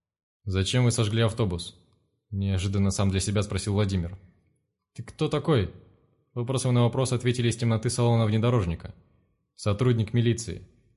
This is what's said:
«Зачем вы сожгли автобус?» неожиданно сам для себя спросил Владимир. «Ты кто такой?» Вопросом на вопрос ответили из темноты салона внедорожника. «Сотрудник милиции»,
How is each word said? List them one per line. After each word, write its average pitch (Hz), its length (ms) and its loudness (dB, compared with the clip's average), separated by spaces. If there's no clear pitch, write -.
«Зачем 98 400 0
вы 117 60 4
сожгли 113 300 0
автобус?» 101 560 -2
неожиданно 98 600 0
сам 98 180 0
для 95 100 2
себя 101 240 0
спросил 101 300 -4
Владимир. 95 440 -2
«Ты - 100 -14
кто - 240 -6
такой?» 151 460 0
Вопросом 127 400 -2
на 120 100 4
вопрос 127 280 0
ответили 120 380 0
из - 80 -2
темноты 113 320 0
салона 117 360 2
внедорожника. 107 680 0
«Сотрудник 107 580 0
милиции», 117 540 -2